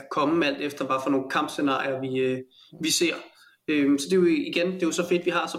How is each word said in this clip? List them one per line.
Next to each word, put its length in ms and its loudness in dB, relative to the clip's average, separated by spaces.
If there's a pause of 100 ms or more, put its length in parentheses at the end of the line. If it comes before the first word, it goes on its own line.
(100)
komme 360 2
alt 140 -2
efter, 260 -6
hvad 160 0
for 80 0
nogle 200 0
kampscenarier 720 -2
vi, 180 -4
øh, 200 0 (440)
vi 80 0
ser. 240 2 (540)
Øhm, 300 4
så 120 -8
det 20 -2
er 80 6
jo 60 6
igen, 400 0
det 160 -4
er 40 2
jo 60 0
så 160 -2
fedt, 160 2
vi 60 0
har 160 0
så 120 -8